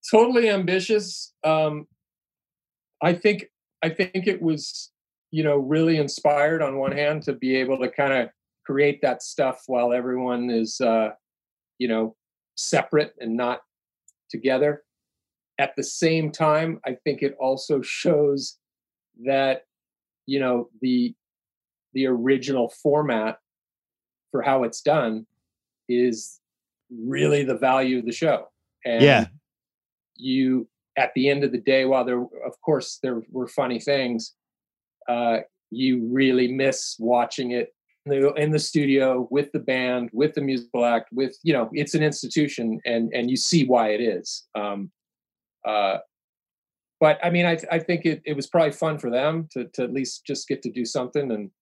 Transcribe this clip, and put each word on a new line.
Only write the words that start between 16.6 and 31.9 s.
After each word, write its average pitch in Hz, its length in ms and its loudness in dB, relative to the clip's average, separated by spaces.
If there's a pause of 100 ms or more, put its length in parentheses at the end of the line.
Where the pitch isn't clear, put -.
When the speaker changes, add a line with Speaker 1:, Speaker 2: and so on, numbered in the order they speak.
Speaker 1:
I 131 180 -6
think 143 180 -2
it 139 180 -2
also 135 420 0
shows 143 760 0 (680)
that, 135 380 0 (600)
you 135 140 -2
know, 123 300 0 (120)
the, 123 340 2 (760)
the 131 120 0
original 127 640 0 (120)
format 135 580 0 (920)
for 131 100 -2
how 135 220 2
it's 117 180 -6
done 117 440 0 (640)
is 120 500 -2 (520)
really 139 520 0
the 127 140 -2
value 131 420 2
of 117 60 -6
the 120 60 -4
show. 147 380 0 (360)
And 117 160 2
Speaker 2:
Yeah. 131 260 8 (880)
Speaker 1:
you, 127 520 0 (300)
at 127 180 0
the 131 140 2
end 143 160 2
of 120 80 0
the 127 60 -2
day, 135 260 2
while 131 180 2